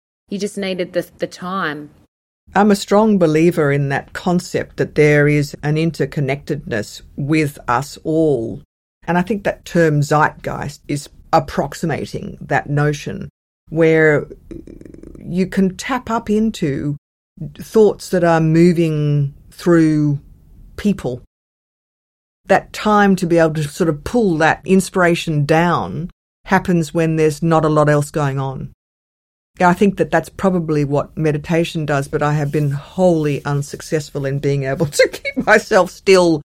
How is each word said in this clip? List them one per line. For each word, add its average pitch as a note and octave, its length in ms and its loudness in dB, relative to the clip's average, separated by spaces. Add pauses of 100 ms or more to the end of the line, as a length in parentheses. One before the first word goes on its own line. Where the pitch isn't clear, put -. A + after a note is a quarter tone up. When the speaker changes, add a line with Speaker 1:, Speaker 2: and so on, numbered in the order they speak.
(300)
Speaker 1:
You G3+ 100 -6
just G3+ 180 -6
needed F#3+ 360 -6
the, F3 140 -2 (120)
the F3 80 -4
time. D#3+ 640 -8 (640)
Speaker 2:
I'm G#3 160 4
a G3+ 40 6
strong G#3 440 2
believer D#3+ 520 4
in C#3 180 0
that - 240 -6
concept - 640 -4
that - 180 -4
there D3 320 4
is D3 340 0
an D3+ 140 -2
interconnectedness C#3+ 1300 -4 (140)
with D3 520 -2
us B2+ 360 -4
all. D3 600 -2 (420)
And E3+ 120 0
I F3+ 40 2
think G3+ 220 -4
that - 220 -6
term D#3+ 360 2
zeitgeist D3 840 -2
is C#3+ 220 -8 (220)
approximating - 1120 -4
that C#3+ 280 -4
notion D3 600 -4 (400)
where D#3 580 2 (920)
you F3+ 260 -4
can F#3+ 300 -2
tap B3+ 340 -8
up A#3 200 -4
into G3 640 -2 (640)
thoughts - 500 2
that F3+ 140 0
are E3 180 4
moving D#3 920 2 (180)
through D#3 680 2 (560)
people. C#3 460 -2 (1200)
That - 260 0
time G#3 460 4
to F#3 80 -2
be E3+ 120 2
able D#3+ 180 4
to D#3 80 -4
sort D#3+ 260 -2
of D3 140 -4
pull G#3 340 0
that D#3 280 0
inspiration E3+ 800 0
down D#3 640 0 (360)
happens F3+ 480 0
when D#3+ 240 0
there's D#3 260 0
not E3 220 2
a D#3 40 2
lot D3+ 200 4
else D3 200 2
going C#3 300 -4
on. C3+ 320 -8 (880)
I F3+ 140 4
think G3 240 2
that D3 140 0
that's D#3+ 180 0
probably D#3+ 560 -2
what C#3 320 -4
meditation D#3 680 -2
does, C#3+ 220 -2
but C#3+ 140 -4
I D3 120 0
have D3 180 -2
been D3 200 -2
wholly D3+ 720 0
unsuccessful C#3+ 840 -6
in C#3 140 -4
being C#3 240 -2
able C3+ 220 -2
<laughs> - 0 -
to D3+ 240 -4
keep - 360 -10
myself G#3 440 2
still F3 600 2